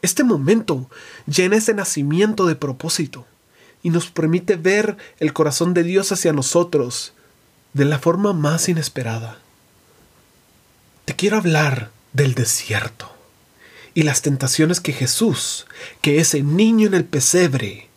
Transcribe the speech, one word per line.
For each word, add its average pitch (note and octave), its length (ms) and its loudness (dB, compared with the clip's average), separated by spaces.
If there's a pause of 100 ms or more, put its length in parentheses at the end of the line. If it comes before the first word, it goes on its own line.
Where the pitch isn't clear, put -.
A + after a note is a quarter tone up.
Este C4 240 0
momento E3 640 0 (360)
llena F3+ 300 0
ese A3 180 2
nacimiento F#3+ 720 0
de D#3+ 80 0
propósito C3+ 720 -6 (560)
y E3+ 100 -2
nos E3 160 0
permite F3 500 0
ver G3 400 0 (220)
el D#3 120 0
corazón E3 420 0
de F3 100 2
Dios F#3+ 280 0
hacia F3 220 0
nosotros C#3+ 800 -2 (580)
de C#3 140 2
la D3 120 0
forma F#3+ 360 0
más D#3 340 0
inesperada. A#2 720 -4 (1700)
Te C#3 100 -8
quiero G#3 220 0
hablar D3+ 540 0 (200)
del C3+ 220 2
desierto - 760 -4 (840)
y D#3+ 100 2
las C#3+ 180 0
tentaciones D#3 600 0
que D3+ 100 -6
Jesús, - 760 -2 (360)
que D3 180 4
ese D3+ 240 2
niño G#3+ 440 4
en G3 60 2
el E3+ 120 2
pesebre C3+ 920 0